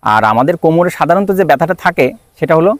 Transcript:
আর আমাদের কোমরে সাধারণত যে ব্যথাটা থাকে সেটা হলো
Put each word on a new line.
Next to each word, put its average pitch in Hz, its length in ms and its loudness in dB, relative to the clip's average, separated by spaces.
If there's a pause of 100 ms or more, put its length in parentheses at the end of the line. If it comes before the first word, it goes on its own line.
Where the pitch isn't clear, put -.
আর 110 220 2
আমাদের 120 320 0
কোমরে 170 340 0
সাধারণত 180 420 -2
যে 190 120 0
ব্যথাটা 160 300 0
থাকে - 320 -2 (300)
সেটা 160 200 0
হলো 165 240 2